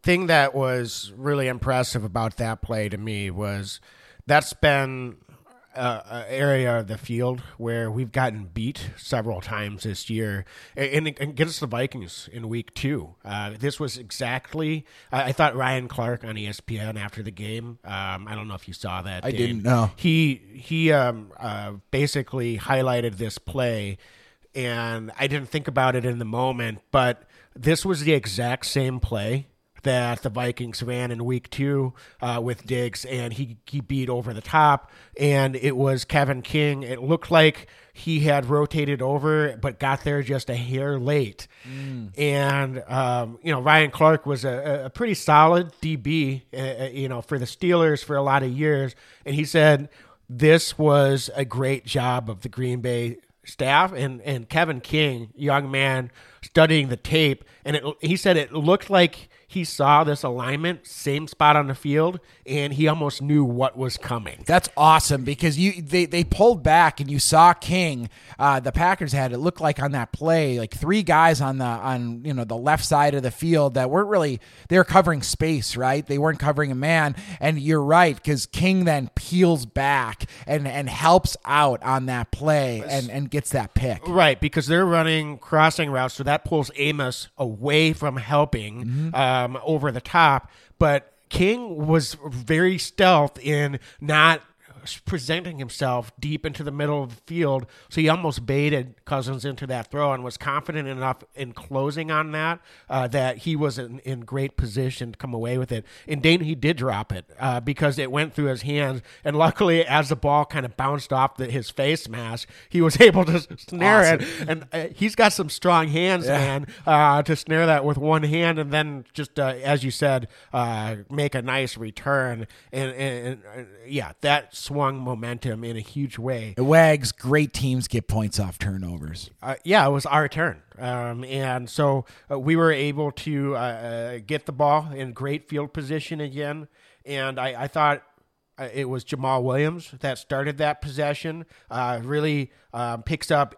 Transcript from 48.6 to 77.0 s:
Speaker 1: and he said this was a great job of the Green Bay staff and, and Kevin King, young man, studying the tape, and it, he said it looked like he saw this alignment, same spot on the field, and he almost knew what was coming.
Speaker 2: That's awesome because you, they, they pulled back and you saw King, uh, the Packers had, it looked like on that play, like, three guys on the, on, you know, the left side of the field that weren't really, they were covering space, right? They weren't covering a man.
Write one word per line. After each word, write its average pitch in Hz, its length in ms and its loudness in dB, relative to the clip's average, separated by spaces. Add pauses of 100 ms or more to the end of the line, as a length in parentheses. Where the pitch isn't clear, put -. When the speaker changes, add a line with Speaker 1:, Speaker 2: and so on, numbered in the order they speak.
Speaker 1:
and 139 80 -4
he 156 120 0
said 147 440 6 (400)
this 156 480 4
was 143 580 4
a 139 80 -2
great 131 420 -2
job 123 440 -2
of 98 120 -12
the 123 80 -10
Green 123 320 -4
Bay 120 360 -4 (260)
staff 151 500 2
and, 131 280 -6
and 123 260 -6
Kevin 160 320 0
King, 131 560 -2
young 143 360 0
man, 135 400 0 (320)
studying 156 460 4
the 120 80 -4
tape, 156 460 0 (220)
and 147 120 -2
it, 127 60 -4 (160)
he 160 160 0
said 180 220 4
it 143 160 -4
looked 160 380 2
like 180 360 4 (200)
he 175 180 -4
saw 147 400 6
this 147 180 -2
alignment, 139 640 -4
same 147 400 -4
spot 151 300 6
on 143 100 2
the 135 80 -4
field, 156 460 0 (240)
and 143 260 -4
he 151 160 2
almost 151 340 0
knew 147 220 4
what 127 320 0
was 127 220 -4
coming. - 480 -8
Speaker 2:
That's 175 320 2
awesome 151 480 6
because 143 340 0
you, 185 220 2
they, 165 240 0
they 170 180 0
pulled 202 400 4
back 160 380 6
and 143 100 -4
you 143 80 0
saw 165 340 8
King, 156 560 -2 (300)
uh, 135 220 4
the 123 100 -2
Packers 170 400 2
had, 131 220 0
it 123 60 -6
looked 170 200 0
like 151 220 0
on 143 100 0
that 127 220 -4
play, 151 440 2
like, 113 160 -6
three 190 300 0
guys 160 380 6
on 135 160 0
the, 131 80 -2
on, 120 580 -4
you 147 100 -4
know, 123 120 -2
the 110 100 -8
left 143 300 0
side 147 280 4
of 135 100 -2
the 127 60 0
field 151 440 2
that 127 160 0
weren't 185 180 2
really, 156 320 0 (300)
they 175 80 6
were 185 80 8
covering 156 360 4
space, 156 540 -2
right? 131 320 -2
They 139 100 -2
weren't 151 220 0
covering 143 320 0
a 131 40 -2
man. 151 420 0 (240)